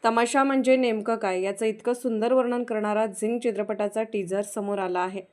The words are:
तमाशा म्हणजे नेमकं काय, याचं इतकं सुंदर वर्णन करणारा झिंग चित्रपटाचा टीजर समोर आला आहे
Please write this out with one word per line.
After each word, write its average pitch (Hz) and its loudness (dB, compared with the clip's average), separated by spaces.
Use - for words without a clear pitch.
तमाशा 233 2
म्हणजे 262 4
नेमकं 226 0
काय, 190 -2
याचं 196 -2
इतकं 220 -2
सुंदर 240 0
वर्णन 247 2
करणारा 214 0
झिंग 220 -2
चित्रपटाचा 208 -2
टीजर 202 -2
समोर 202 -4
आला 180 -2
आहे 190 -4